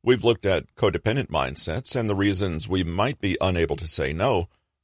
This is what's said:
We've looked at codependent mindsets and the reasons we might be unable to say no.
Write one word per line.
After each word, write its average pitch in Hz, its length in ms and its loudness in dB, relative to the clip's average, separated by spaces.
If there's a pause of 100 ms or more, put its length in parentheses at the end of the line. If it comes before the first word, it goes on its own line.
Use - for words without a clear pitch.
We've 120 160 4
looked 117 220 2
at 92 300 0
codependent 107 540 0
mindsets 76 680 -2
and 113 140 -2
the 101 40 2
reasons 95 540 0
we 92 160 0
might 98 340 -2
be 92 220 -2
unable 85 360 0
to 78 120 -8
say 69 240 0
no. 92 380 0 (340)